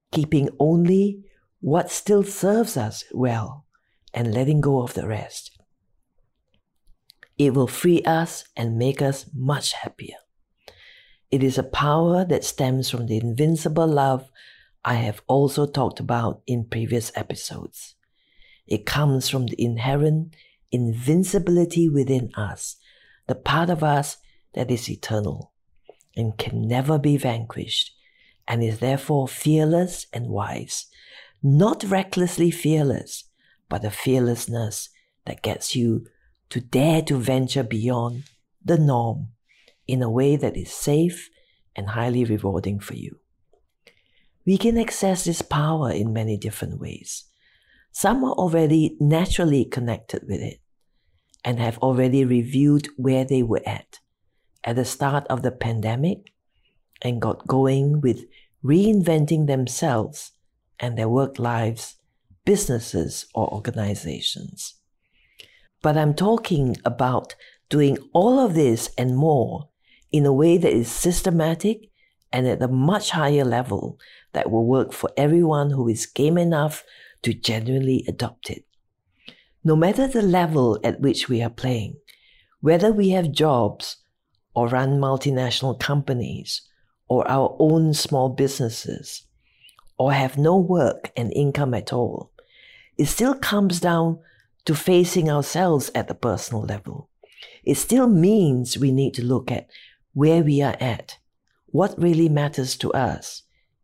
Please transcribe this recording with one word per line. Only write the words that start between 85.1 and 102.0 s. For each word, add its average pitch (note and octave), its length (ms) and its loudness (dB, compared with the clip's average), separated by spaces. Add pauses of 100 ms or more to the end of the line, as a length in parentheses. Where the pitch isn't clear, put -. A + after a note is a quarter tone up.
companies - 800 -4 (460)
or B2 220 0
our C3+ 300 2
own D#3 340 4
small C3+ 360 0
businesses, - 920 -4 (760)
or C3 140 0
have C3+ 260 0
no D#3+ 200 4
work F3 580 0
and A#2+ 180 -4
income C#3 400 0
at G#2+ 200 -6
all, - 380 -4 (640)
it D3 80 2
still B3 280 0
comes G3+ 460 0
down E3 400 2 (460)
to D#3 100 2
facing F3+ 540 4
ourselves D3 680 0
at A#2 120 -4
the - 60 -6
personal G#2+ 480 -2
level. A2 480 -10 (540)
It C#3+ 120 0
still B3 320 2
means E3 680 4
we C3+ 140 2
need C3 240 2
to A#2+ 80 -4
look B2+ 260 -2
at - 200 -6 (440)
where D#3+ 300 4
we C#3+ 180 4
are C3+ 180 0
at, - 380 -6 (500)
what F#3+ 320 0
really E3 300 4